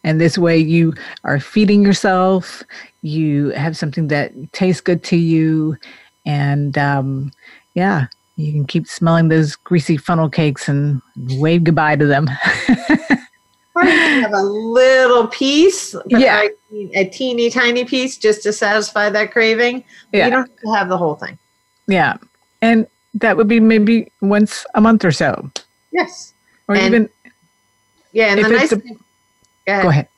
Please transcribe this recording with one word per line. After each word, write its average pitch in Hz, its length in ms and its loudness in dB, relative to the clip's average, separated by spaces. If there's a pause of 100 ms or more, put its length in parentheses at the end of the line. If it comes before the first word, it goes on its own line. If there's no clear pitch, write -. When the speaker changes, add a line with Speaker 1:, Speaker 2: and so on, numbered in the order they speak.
Speaker 1:
And 160 160 0
this 165 180 2
way 170 180 2
you 160 380 2 (300)
are 139 160 -2
feeding 208 440 2
yourself, 190 760 0 (400)
you 151 480 -2
have 160 260 -6
something 156 320 -4
that 147 240 -2 (200)
tastes 185 280 0
good 175 240 -2
to 175 120 -2
you, 160 600 0 (480)
and, 143 540 -2
um, 139 540 -2 (420)
yeah, 175 320 0 (300)
you 151 160 -6
can 147 120 -2
keep 160 220 -4
smelling 165 420 0
those 156 280 0
greasy 170 400 -2
funnel 160 340 -2
cakes 151 380 -2
and 143 340 -2 (140)
wave 147 480 0
goodbye 151 320 2
to 147 100 2
them. 143 280 0
<laughs> - 880 -2 (520)
Speaker 2:
Or 349 100 2
you 359 60 4
can 302 320 2
have 208 120 -2
a 196 80 0
little 240 880 2
piece, 294 640 0
but - 280 0
Speaker 1:
Yeah. 226 160 4
Speaker 2:
I 208 140 0 (200)
mean 208 240 -12
a 196 140 0
teeny 240 420 -2
tiny 240 340 0
piece 262 340 -4
just 214 240 0
to 208 100 -2
satisfy 208 580 -2
that 214 220 -4
craving. 240 520 0 (280)
Speaker 1:
Yeah. 196 140 2
Speaker 2:
You 247 40 2
don't 247 180 0
have - 120 -20
to 220 140 -6
have 196 140 0
the 185 100 -2
whole 160 160 -2
thing. - 240 -14 (500)
Speaker 1:
Yeah. 160 280 0 (440)
And 226 260 2 (280)
that 214 220 0
would 220 120 2
be 233 120 4
maybe 220 500 2 (100)
once 208 440 0 (100)
a 214 60 2
month 220 240 4
or 165 80 2
so. 139 380 -4 (400)
Speaker 2:
Yes. - 440 -6 (340)
Speaker 1:
Or 202 80 0
Speaker 2:
And 202 180 0
Speaker 1:
even 220 160 2 (1000)
Speaker 2:
yeah, 220 140 2
and 202 140 2
Speaker 1:
if 214 80 2
Speaker 2:
the 226 60 2
Speaker 1:
it's 247 80 2
Speaker 2:
nice 311 100 0
Speaker 1:
a 208 80 2
Speaker 2:
thing, 226 180 -20 (680)
go 190 60 -2
ahead. 196 100 0
Speaker 1:
Go 180 60 2
ahead. 139 300 0